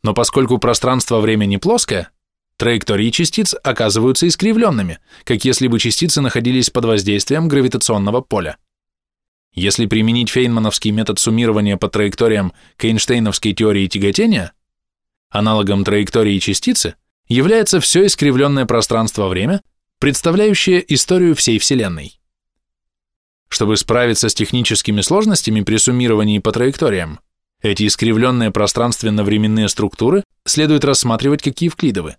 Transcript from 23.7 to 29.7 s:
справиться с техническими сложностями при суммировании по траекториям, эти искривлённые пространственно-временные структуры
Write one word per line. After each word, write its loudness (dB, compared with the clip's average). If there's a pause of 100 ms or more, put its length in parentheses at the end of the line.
справиться 0
с -2
техническими -2
сложностями 0
при 0
суммировании 2
по 0
траекториям, -2 (420)
эти 0
искривлённые 0
пространственно-временные 0
структуры 0 (220)